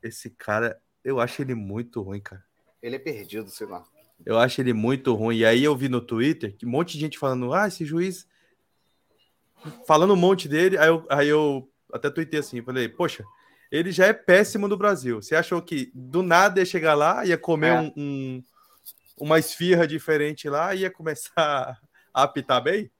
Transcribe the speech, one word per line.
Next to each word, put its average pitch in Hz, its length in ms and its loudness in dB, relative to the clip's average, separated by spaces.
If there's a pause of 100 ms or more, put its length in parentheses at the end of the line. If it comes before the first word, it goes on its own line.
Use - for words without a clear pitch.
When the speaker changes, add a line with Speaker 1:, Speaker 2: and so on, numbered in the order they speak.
Speaker 1:
esse - 280 -14
cara, 110 500 -4 (240)
eu 135 160 -2
acho 127 220 -4
ele 127 120 -4
muito 113 460 -8
ruim, 98 200 -10
cara. 95 220 -20 (380)
Speaker 2:
Ele 120 160 -10
é - 20 -10
perdido, 101 520 -12
sei - 160 -14
lá. 87 180 -14 (400)
Speaker 1:
Eu 110 140 0
acho 127 240 2
ele 127 100 0
muito 127 420 0
ruim. 113 240 0
E 113 60 4
aí 117 180 6
eu 147 140 4
vi 135 140 -4
no 123 100 -2
Twitter 120 560 -2
que - 80 -16
um 120 60 -6
monte 170 240 -2
de 147 60 -10
gente 151 180 -8
falando, 127 340 -2
"Ah, 202 160 2
esse - 160 -8
juiz", 175 420 -6 (1600)
falando 160 280 4
um - 20 4
monte 180 320 2
dele. 170 300 2
Aí 156 100 6
eu, 165 220 2
aí 143 180 2
eu 147 400 0 (240)
até - 160 -4
tuitei 156 320 -4
assim, 123 220 -8
falei, 127 260 -4
"Poxa, 151 360 -4 (460)
ele 170 200 -2
já 185 160 4
é 220 60 6
péssimo 202 560 4
no 202 80 0
Brasil. 139 440 0
Você 101 140 -4
achou 170 260 0
que 156 340 -6
do 127 280 -4
nada 185 380 4
ia 185 40 2
chegar 160 300 0
lá, 160 320 2
ia 170 100 2
comer 160 360 0
Speaker 2:
É. 165 80 2
Speaker 1:
um, 160 160 -6
um, 135 460 -8 (760)
uma 151 220 2
esfirra 170 480 2
diferente 151 600 -2
lá 156 260 -2
e 190 60 -6
ia 185 100 -4
começar 156 440 -10
<laughs> 135 800 -4
a 127 80 4
apitar 131 400 0
bem?" 196 380 -2